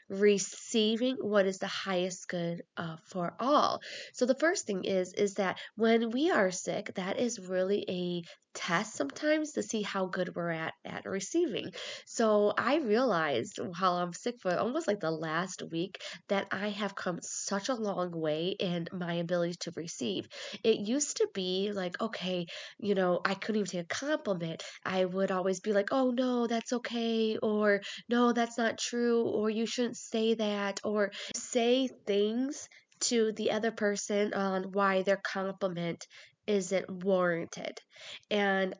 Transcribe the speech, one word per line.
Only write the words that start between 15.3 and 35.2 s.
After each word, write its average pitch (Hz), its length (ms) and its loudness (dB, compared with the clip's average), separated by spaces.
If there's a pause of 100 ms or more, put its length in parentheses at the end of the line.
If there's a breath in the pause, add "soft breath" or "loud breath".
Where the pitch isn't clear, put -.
week 170 300 -4 (260 loud breath)
that 196 240 0
I 196 180 -2
have 196 260 -4
come 175 260 -4
such - 480 -4
a 262 60 2
long 185 340 -2
way 160 500 -2
in 175 320 -2
my 175 220 -4
ability 175 460 0
to 165 160 -8
receive. 175 520 -4 (360 loud breath)
It 226 160 4
used 233 380 -2
to 427 180 2
be 190 360 0
like, 185 300 -4
okay, 185 460 -2 (320 loud breath)
you 202 160 2
know, 180 280 4
I 196 120 2
couldn't 214 240 -2
even 190 100 -2
take 180 120 -4
a 170 240 -6
compliment. 196 580 -2 (200 loud breath)
I 185 220 2
would 190 240 0
always 185 300 0
be 214 120 -2
like, 202 200 4
"Oh 262 180 4
no, 247 380 2
that's 233 260 -2
okay," 226 640 0
or, 208 440 4 (280 loud breath)
"No, 240 240 6
that's 233 240 0
not 226 220 0
true," 240 440 2
or, 214 280 2
"You 220 160 0
shouldn't 240 300 -2
say 226 360 2
that," 202 500 -2
or 208 280 2 (240 loud breath)
say 247 540 2 (180)
things 220 600 0 (340 loud breath)
to 220 320 2
the 214 180 0
other 220 200 0
person 208 640 0
on 190 380 0
why 190 320 4
their 196 200 2